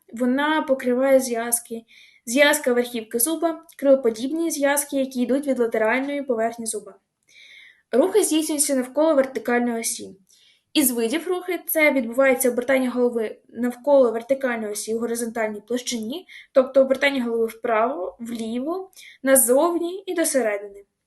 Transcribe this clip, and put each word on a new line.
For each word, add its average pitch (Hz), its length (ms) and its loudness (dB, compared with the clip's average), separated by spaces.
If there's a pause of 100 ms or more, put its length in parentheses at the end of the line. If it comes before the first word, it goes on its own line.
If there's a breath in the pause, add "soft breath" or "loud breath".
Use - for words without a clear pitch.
(140)
вона 277 480 0
покриває 262 580 2
зв'язки, 233 600 -4 (440 soft breath)
зв'язка 285 480 2
верхівки 240 460 -2
зуба, 320 440 -2 (140)
крилоподібні 269 720 2
зв'язки, 285 460 -2
які 262 240 -2
йдуть 262 260 0
від 254 120 0
латеральної 240 640 0
поверхні 226 420 -4
зуба. 202 300 -10 (960 loud breath)
Рухи 370 320 4
здійснюються 302 520 0
навколо 285 400 2
вертикальної 240 640 0
осі. 208 360 -8 (580 soft breath)
Із 269 180 2
видів 240 360 -2
рухи — 359 400 -4
це 302 240 4
відбувається 254 580 2
обертання 254 400 0
голови 240 480 -2 (120)
навколо 247 640 2
вертикальної 226 600 -2
осі 214 240 -6
у 226 40 -4
горизонтальній 226 640 -4
площині, 247 640 -6 (240 loud breath)
тобто 262 300 4
обертання 269 420 2
голови 233 220 0
вправо, 233 760 -2
вліво, 240 720 -6 (320 loud breath)
назовні 320 840 2
і 370 80 -8
досередини. 214 720 -2 (240)